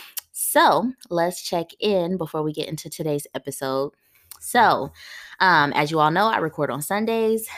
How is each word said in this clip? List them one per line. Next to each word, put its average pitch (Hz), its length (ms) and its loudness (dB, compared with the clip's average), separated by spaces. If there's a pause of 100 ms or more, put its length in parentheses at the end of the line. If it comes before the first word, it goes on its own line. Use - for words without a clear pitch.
(320)
So 240 600 2 (180)
let's 170 320 -2
check 170 240 -4 (120)
in 185 380 0
before 160 260 -4
we 151 120 -4
get 156 140 -6
into 160 200 -10
today's 151 460 -4
episode. 135 580 -6 (480)
So, 170 520 2 (460)
um, 160 360 4
as 151 160 0
you 160 100 2
all 151 100 4
know, 185 160 2
I 220 120 2
record 151 320 -2
on 127 100 -6
Sundays. 220 680 -2 (120)